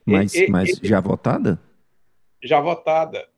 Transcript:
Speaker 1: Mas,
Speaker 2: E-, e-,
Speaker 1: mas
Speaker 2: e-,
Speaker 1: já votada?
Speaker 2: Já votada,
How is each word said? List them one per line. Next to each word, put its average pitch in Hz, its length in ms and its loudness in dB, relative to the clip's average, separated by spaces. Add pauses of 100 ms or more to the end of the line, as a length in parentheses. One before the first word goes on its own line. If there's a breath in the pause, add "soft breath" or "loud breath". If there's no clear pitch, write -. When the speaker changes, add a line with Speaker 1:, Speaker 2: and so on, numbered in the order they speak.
Speaker 1:
Mas, 98 300 0
Speaker 2:
E-, 190 100 2
e-, - 40 2
Speaker 1:
mas 95 200 0 (140)
Speaker 2:
e-, - 40 -4
Speaker 1:
já 101 120 4
votada? 147 600 -2 (840)
Speaker 2:
Já 147 160 2
votada, 160 680 -2 (100)